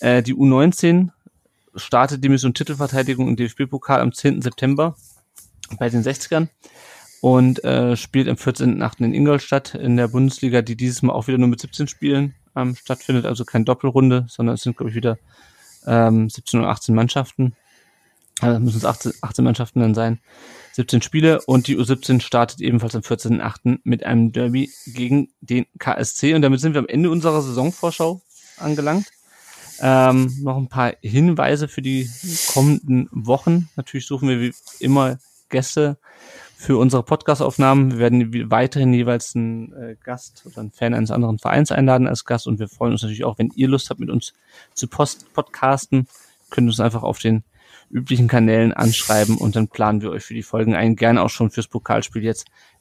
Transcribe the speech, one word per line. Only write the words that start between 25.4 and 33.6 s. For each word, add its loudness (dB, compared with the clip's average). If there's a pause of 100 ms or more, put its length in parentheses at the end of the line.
den -2 (120)
K -4
S -6
C. 2
Und 4
damit 4
sind 0
wir -2
am -4
Ende 0
unserer 0
Saisonvorschau -4 (340)
angelangt. -2 (720)
Ähm, 4
noch -4
ein -4
paar -2
Hinweise 2
für -10
die -4 (440)
kommenden 2
Wochen. 0